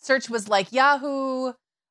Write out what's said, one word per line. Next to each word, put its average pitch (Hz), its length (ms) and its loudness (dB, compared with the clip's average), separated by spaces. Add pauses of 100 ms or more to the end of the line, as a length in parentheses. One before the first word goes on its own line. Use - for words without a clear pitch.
search 262 280 -2
was, 226 180 -6
like, 277 240 0
Yahoo. 269 840 0 (380)